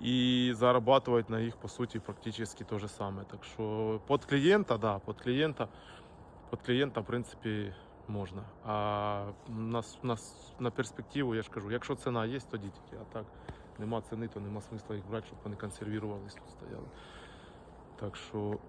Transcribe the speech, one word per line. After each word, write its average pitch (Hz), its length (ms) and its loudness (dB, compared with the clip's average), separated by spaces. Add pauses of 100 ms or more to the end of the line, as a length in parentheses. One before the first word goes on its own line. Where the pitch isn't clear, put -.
і 123 540 6
зарабатувати 123 800 6
на 113 80 2
їх, 117 160 -2
по - 120 -10
суті, 120 300 -2
практично 107 480 -6 (240)
те 107 80 0
ж 104 100 -4
саме. 98 360 -4
Так - 200 -14
що 110 640 0
під 139 160 6
клієнта, 143 540 6
да, 104 200 4
під 104 220 -6
клієнта, 131 480 2 (840)
під - 120 -4
клієнта, 123 380 4
в 101 40 -4
принципі, 107 680 -2 (360)
можна. 98 340 -4 (240)
А 104 580 2 (240)
в 113 120 -6
нас, 113 420 -2
в 131 40 -2
нас - 520 -4
на 123 120 0
перспективу, 123 640 -2
я 110 80 0
ж - 80 -8
кажу, 104 200 -6
якщо 120 240 -2
ціна 117 320 0
є, 127 140 -2 (100)
тоді 101 180 -6
тільки, - 340 -12
а - 120 -14
так 110 100 -6 (540)
нема 110 220 0
ціни, 113 280 -4
то 104 120 -8
нема 101 200 -6
смисла 107 360 -8
їх 95 140 -8
брати, 110 160 -4
щоб - 180 -16
вони 104 120 -6
консервувались, 104 800 -4
тут - 160 -16
стояли. - 360 -10 (1120)
Так 101 160 -4
що, 104 420 -2 (100)